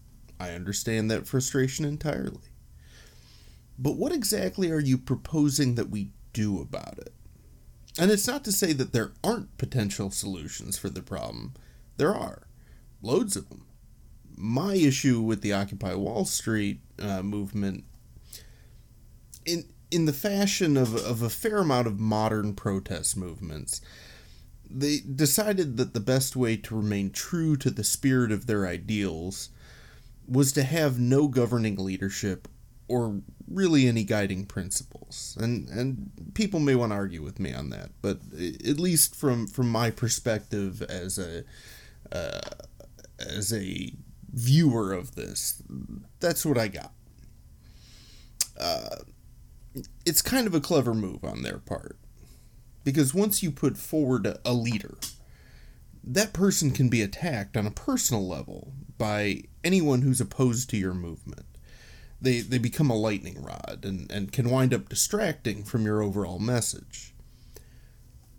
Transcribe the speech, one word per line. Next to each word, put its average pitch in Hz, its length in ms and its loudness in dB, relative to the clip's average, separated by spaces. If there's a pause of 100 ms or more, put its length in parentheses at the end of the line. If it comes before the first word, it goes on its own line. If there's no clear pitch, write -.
(400)
I 90 100 -6
understand 101 600 -2
that 110 160 0
frustration 135 580 0
entirely. - 680 -4 (1200)
But 135 200 0
what 240 160 0
exactly 190 580 0
are 160 80 2
you 131 180 4
proposing 135 800 2
that 117 160 -2
we 101 220 -4 (200)
do 104 280 0
about - 380 -10
it? - 140 -16 (880)
And 185 140 6
it's 202 160 2
not 277 160 -4
to 214 80 -2
say 185 200 2
that 131 200 0
there 107 220 0 (100)
aren't - 340 -2
potential 101 540 -2
solutions - 680 -8
for 98 120 -6
the 92 120 -10
problem. 57 520 -8 (420)
There 160 180 4
are. - 320 -8 (560)
Loads 185 320 0
of - 140 -8
them. - 180 -20 (720)
My 139 400 0
issue 131 440 4
with 110 220 0
the 101 100 0
Occupy 98 440 -2
Wall 101 280 0
Street, 107 580 0 (200)
uh, 95 220 -2
movement, 101 580 -2 (1600)
in, 170 200 -2 (260)
in 170 140 2
the 151 80 4
fashion 196 640 2
of, 120 180 4
of 113 260 -2
a 117 80 0
fair 214 300 -2
amount 127 300 4
of 101 100 -2
modern 107 560 2
protest 95 640 -2
movements, 80 640 -8 (920)
they 143 300 0
decided 151 800 2
that 131 160 0
the 117 60 0
best 127 360 2
way 117 220 2
to 110 180 -6
remain 104 340 0
true 160 460 0
to 135 140 0
the 135 120 -4
spirit 127 480 2
of 101 160 -2
their 101 220 2
ideals 92 800 -2 (800)
was 131 220 6
to 147 100 2
have 135 380 2
no 131 260 6
governing 117 500 2
leadership 95 720 -4 (380)
or 113 360 0 (280)
really 165 380 6
any 113 160 4
guiding 101 400 0
principles. - 960 -8
And, 113 300 -2
and 120 400 -4 (240)
people 202 260 0
may 139 140 6
want 120 180 4
to 104 40 0
argue 90 260 -4
with 76 180 -8
me 69 140 -4
on 67 160 -6
that, 50 220 -10 (100)
but 101 160 0 (160)
at 90 440 -2
least 170 380 2
from, 120 300 2
from 123 240 0
my 113 200 4
perspective 107 920 -2
as 92 360 -6
a, 85 260 -8 (680)
uh, - 280 -6 (800)
as 101 360 -4
a 92 400 -6 (360)
viewer 120 640 4
of 90 220 -6
this, - 480 -6 (580)
that's 170 240 0
what 147 140 4
I 110 100 0
got. - 240 -12 (1700)
Uh, 67 360 -4 (1080)
it's 165 160 4
kind 254 260 2
of 180 80 0
a 156 60 4
clever 139 320 2
move 107 320 -2
on 57 160 -6
their 58 180 -4
part, - 380 -8 (880)
because 139 300 4
once 202 280 2
you 175 80 0
put 135 280 0
forward 131 480 2
a, - 180 -2
a 123 80 0
leader, 117 460 -2 (1040)
that 196 300 2
person 175 360 4
can 123 200 4
be 117 100 4
attacked 107 560 -2
on 104 100 2
a 107 40 0
personal 127 560 0
level 90 480 -8 (220)
by 104 460 0 (200)
anyone 156 400 4
who's 131 180 4
opposed 123 500 0
to 123 60 0
your 92 180 0
movement. - 520 -10 (760)
They, 123 200 2
they 117 180 -2
become 117 320 2
a 113 60 2
lightning 107 440 -2
rod - 440 -10
and, 95 260 -6
and 98 220 -6
can 120 180 2
wind 131 240 6
up 98 140 -2
distracting 151 720 0
from 110 220 0
your 107 180 2
overall 95 380 -2
message. - 760 -2 (1200)